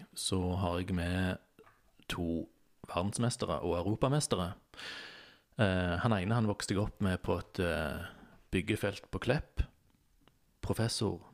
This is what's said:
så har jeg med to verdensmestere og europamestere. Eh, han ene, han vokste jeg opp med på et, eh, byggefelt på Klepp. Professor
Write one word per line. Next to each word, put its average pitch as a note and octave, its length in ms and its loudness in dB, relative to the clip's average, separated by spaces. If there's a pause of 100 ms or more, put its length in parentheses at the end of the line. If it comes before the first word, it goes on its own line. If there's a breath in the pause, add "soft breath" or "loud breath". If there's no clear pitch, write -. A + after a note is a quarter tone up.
(140)
så - 240 -2 (180)
har F2 260 2
jeg F#2 120 -2
med F2+ 440 2 (720)
to E2 380 -2 (360)
verdensmestere G2 800 0
og E2+ 160 0
europamestere. A2 720 2 (1120 loud breath)
Eh, F#2 420 2
han A2+ 160 2
ene, G2 180 0
han A#2 160 4
vokste - 240 -2
jeg G2 80 4
opp - 240 -2
med F#2 160 2
på - 160 0
et, - 240 -6
eh, D#2+ 460 0 (400 loud breath)
byggefelt G2+ 680 -2
på G2 80 -4
Klepp. - 400 0 (1000)
Professor G2+ 580 0 (120)